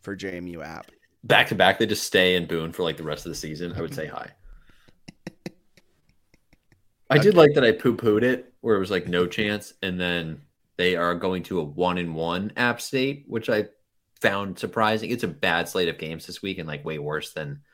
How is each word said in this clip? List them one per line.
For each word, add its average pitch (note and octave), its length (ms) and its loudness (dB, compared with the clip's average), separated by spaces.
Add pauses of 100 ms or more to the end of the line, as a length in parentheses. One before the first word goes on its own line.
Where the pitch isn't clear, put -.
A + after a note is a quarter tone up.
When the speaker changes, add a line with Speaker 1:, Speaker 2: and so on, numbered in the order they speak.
Speaker 1:
for G2+ 140 -8
J F#2+ 160 -8
M F2+ 160 -8
U E2+ 160 -10
App. D#2 260 -14 (360)
Speaker 2:
Back A#2 220 6
to - 80 -4
back, F#2+ 240 6
they A2+ 60 2
just G2+ 180 -2
stay F#2 320 4
in F2 120 0
Boone E2 260 -4
for, F#2 100 -4
like, D#2+ 140 -2
the E2 60 -10
rest D2+ 220 -8
of E2+ 40 -10
the F2 60 -8
season. D#2+ 360 -8
I E2+ 80 -8
would E2 160 -8
say D#2 120 -8
hi. - 220 -12 (960)
Speaker 1:
<laughs> - 240 -16 (1600)
Speaker 2:
I C#3 80 8
did E3 120 6
Speaker 1:
Okay. G#3 80 6
Speaker 2:
like D3+ 160 10
that D3 100 4
I A2+ 80 6
poo-pooed A2 520 2
it, B2 360 -2
where A2+ 160 0
it G2+ 40 2
was, F#2+ 120 -2
like, F#2 160 -2
no F2 180 2
chance, G#2 560 -4
and F#2 160 -4
then F2 440 -4 (340)
they F2+ 220 2
are F2 180 0
going F#2 280 -2
to F2+ 180 -4
a - 20 0
one F2 340 -2
and E2+ 160 -4
one F2 440 -2
App A#2+ 240 0
State, C3+ 440 -4
which A2+ 240 -6
I G#2+ 200 0 (500)
found G2 400 -2
surprising. A2 520 0
It's A#2+ 120 -6
a G#2+ 60 -2
bad E2+ 400 0
slate F#2 180 0
of E2 100 -4
games D#2+ 300 -10
this - 140 -14
week F#2+ 160 -6
and, E2 100 -8
like, D2 160 -10
way D#2 160 -6
worse D2 320 -6
than D2 300 -8 (120)